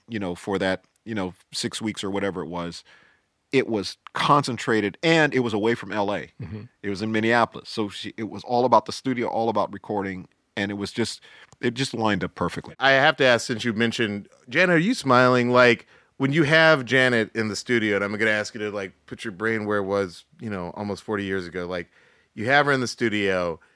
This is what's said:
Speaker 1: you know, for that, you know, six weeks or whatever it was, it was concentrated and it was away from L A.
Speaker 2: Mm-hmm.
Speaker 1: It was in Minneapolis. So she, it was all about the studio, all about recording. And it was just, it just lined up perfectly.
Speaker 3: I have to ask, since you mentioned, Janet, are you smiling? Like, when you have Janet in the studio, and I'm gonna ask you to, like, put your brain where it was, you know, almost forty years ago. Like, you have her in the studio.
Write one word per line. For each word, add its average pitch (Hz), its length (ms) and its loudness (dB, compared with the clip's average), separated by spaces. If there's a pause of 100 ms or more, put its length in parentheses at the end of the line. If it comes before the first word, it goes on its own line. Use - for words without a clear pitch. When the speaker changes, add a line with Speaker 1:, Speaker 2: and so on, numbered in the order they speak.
Speaker 1:
you 113 100 -8
know, 90 160 -4
for 98 240 -4
that, 95 260 -2 (200)
you 113 100 -8
know, 92 200 -4 (180)
six - 280 -8
weeks 107 240 -6
or 95 60 -4
whatever 95 320 -4
it 76 60 -10
was, 85 360 -8 (680)
it 131 160 2
was 104 280 -4 (180)
concentrated 117 880 0
and 160 320 4
it 127 60 2
was 117 120 -2
away 110 220 0
from 95 180 -8
L 101 220 -2
A. 76 260 -8
Speaker 2:
Mm-hmm. 104 220 -12 (200)
Speaker 1:
It 101 80 -6
was 98 120 -6
in 110 100 -2
Minneapolis. 113 560 0
So 104 200 -6
she, - 280 -12
it 110 120 -8
was 98 160 -14
all 123 200 0
about 117 220 4
the 113 60 -10
studio, 120 360 -6
all 113 200 -2
about 104 240 -2
recording. 98 560 -8 (260)
And 101 160 -4
it 104 40 -8
was 101 180 -8
just, - 300 -4 (400)
it 117 100 0
just 127 220 -4
lined 107 280 0
up 87 120 -6
perfectly. - 440 -6
Speaker 3:
I 135 120 4
have 135 260 4
to 143 80 2
ask, 123 220 4
since 117 180 -6
you 120 80 -2
mentioned, 107 560 -2 (220)
Janet, 175 260 2
are - 20 4
you 196 140 2
smiling? 127 580 4
Like, 123 360 6 (320)
when 135 120 0
you 160 120 4
have 156 420 6
Janet 123 500 2
in 110 140 -2
the 98 80 -4
studio, 107 400 0
and 98 80 -2
I'm 101 140 -4
gonna 110 120 2
ask 107 220 -2
you 110 80 -12
to, 104 100 -6
like, 98 220 -8 (140)
put - 180 -14
your 113 80 -8
brain 107 320 -4
where 104 140 0
it 101 60 -2
was, 98 400 -4 (160)
you 117 100 -10
know, 90 260 -8
almost 101 280 -8
forty 101 200 -4
years 95 220 -4
ago. 87 200 -8
Like, 87 220 -8 (460)
you 107 120 -8
have 143 200 4
her 143 60 2
in 131 80 2
the 120 60 -2
studio. 95 760 -2 (160)